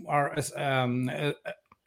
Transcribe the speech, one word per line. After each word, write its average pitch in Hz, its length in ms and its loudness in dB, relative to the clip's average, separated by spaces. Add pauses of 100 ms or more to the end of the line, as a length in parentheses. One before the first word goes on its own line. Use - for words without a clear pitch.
are 147 300 2
as, - 180 -4
um, 127 540 2
uh, 151 220 0 (160)
uh, - 40 -8 (360)